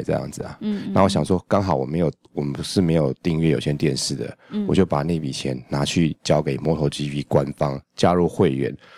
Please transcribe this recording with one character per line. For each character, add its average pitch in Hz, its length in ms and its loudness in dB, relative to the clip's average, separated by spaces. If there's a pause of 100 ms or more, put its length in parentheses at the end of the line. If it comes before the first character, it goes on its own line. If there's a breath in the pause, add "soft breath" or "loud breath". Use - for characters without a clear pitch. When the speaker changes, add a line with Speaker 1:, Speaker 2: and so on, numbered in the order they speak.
Speaker 1:
这 78 80 -2
样 69 160 -4
子 - 140 -10
啊。 - 180 -12
Speaker 2:
嗯， 208 200 -4
嗯， - 40 -10
嗯。 - 80 -6
Speaker 1:
那 95 80 4
我 - 80 6
想 78 160 0
说， 90 220 0
刚 101 140 2
好 95 140 0
我 67 80 0
没 71 140 -4
有， 82 140 2 (200)
我 - 120 -6
们 71 200 -6
是 - 160 -2
没 82 140 4
有 73 180 2 (120)
订 82 160 0
阅 80 100 2
有 62 100 2
线 71 160 -2
电 71 220 0
视 - 160 -4
的， 60 240 -8 (140 loud breath)
Speaker 2:
嗯。 208 160 -4
Speaker 1:
我 78 80 0
就 92 100 6
把 73 160 0
那 82 180 -2
笔 69 120 -4
钱 65 360 -6
拿 71 160 -2
去 76 400 2
交 78 200 2
给 71 160 -2
Moto 78 280 0
G 71 220 -4
P 71 140 -4
官 71 300 0
方， 69 280 -4 (140)
加 90 180 4
入 87 160 4
会 90 220 2
员， 65 260 -2 (200 loud breath)